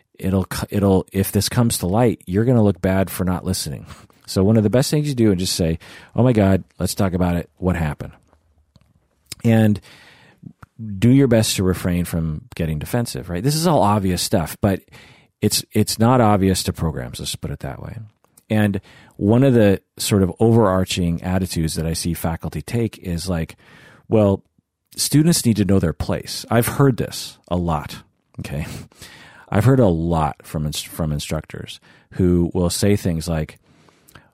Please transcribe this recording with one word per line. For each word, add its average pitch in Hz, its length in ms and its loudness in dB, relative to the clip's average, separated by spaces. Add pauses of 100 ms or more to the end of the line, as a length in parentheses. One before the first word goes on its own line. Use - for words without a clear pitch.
(180)
it'll 95 320 -2
c-, - 200 -8
it'll, 98 420 2
if 95 180 -2
this 101 200 0
comes 117 280 0
to 92 80 -6
light, 107 380 0
you're 101 220 0
gonna 120 180 4
look 101 160 2
bad 95 300 0
for - 140 -6
not 90 200 -4
listening. 76 420 -6 (380)
So - 180 -2
one 110 140 4
of 110 60 4
the 104 80 2
best 123 200 0
things 151 180 -2
you 143 60 -2
do 113 160 4
and 90 80 2
just 92 180 -4
say, 82 220 -2 (380)
"Oh 117 60 2
my 127 100 4
God, 95 320 4 (140)
let's - 160 -4
talk 95 180 -2
about 90 240 0
it. - 200 -6
What 90 200 -2
happened?" 76 380 -6 (1300)
And 110 340 4 (1200)
do 117 120 4
your 135 180 6
best 110 280 2
to 104 60 0
refrain 87 420 0
from 80 520 -6
getting 78 240 -4
defensive, 120 500 -6
right? 87 120 -6
This 143 120 -2
is 160 140 0
all 139 140 2
obvious 98 380 0
stuff, - 400 -2
but 98 200 0 (600)
it's, - 300 -2
it's - 280 -2
not 123 220 4
obvious 95 440 2
to 90 80 -4
programs, 67 480 -6
let's - 160 -10
put - 160 -10
it 73 80 -12
that 65 200 -10
way. 80 180 -14 (520)
And 104 300 0 (360)
one 117 280 4
of 135 100 4
the 101 260 4 (160)
sort 98 280 2
of 87 160 -2
overarching 95 800 2
attitudes 90 540 -2
that 80 100 -4
I 82 60 -2
see 82 220 -4
faculty 82 480 -6
take 117 360 -4
is 87 300 -8
like, 82 280 -4 (520)
"Well, 101 360 2 (520)
students 156 500 2
need 113 100 2
to 104 80 2
know 98 140 2
their 87 140 0
place." - 580 -8
I've 117 160 2
heard 139 300 2
this - 420 -10 (100)
a 87 80 -2
lot, 85 460 -4 (380)
okay? 71 260 -8 (800)
I've 101 160 0
heard 127 160 4
a 117 60 6
lot 82 580 0
from 76 220 -6
inst-, - 220 -8
from 80 240 -6
instructors - 680 -8 (320)
who 87 400 2
will 87 160 0
say 101 280 0
things 82 320 -4
like, 80 300 -6 (760)